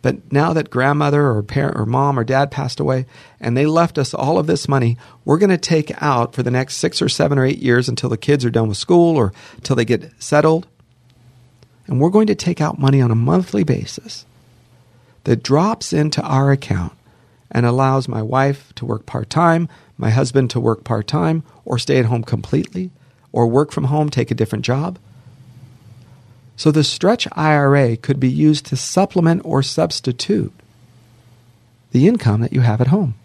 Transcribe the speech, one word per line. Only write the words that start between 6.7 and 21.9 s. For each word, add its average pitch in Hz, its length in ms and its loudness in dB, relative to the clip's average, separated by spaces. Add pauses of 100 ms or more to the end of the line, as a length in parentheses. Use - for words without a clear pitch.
six - 240 -2
or - 80 0
seven 143 280 0
or 131 60 2
eight 131 140 0
years 123 320 0
until 120 200 -4
the 113 80 -4
kids 139 280 0
are 117 40 2
done 113 200 0
with 101 80 -4
school 170 400 4
or 104 160 2 (300)
till 135 120 -2
they 117 80 2
get 113 360 -2
settled. 160 480 0 (1200)
And 127 120 -2
we're 156 100 4
going 214 180 4
to 208 80 0
take - 260 -4
out 151 180 -4
money 135 220 4
on 120 100 2
a 110 40 2
monthly 175 480 0
basis - 600 -6 (1000)
that 120 180 2
drops 180 480 0
into 151 300 0
our 139 300 2
account 104 420 -2 (580)
and 120 140 0
allows 131 420 0
my 113 140 -6
wife 135 540 -2
to 120 100 -10
work 107 200 -6
part-time, 165 640 0 (300)
my 110 140 0
husband 127 400 2
to 120 80 -2
work 113 240 -2
part-time, 160 600 -2 (200)
or 123 160 -2
stay 139 180 0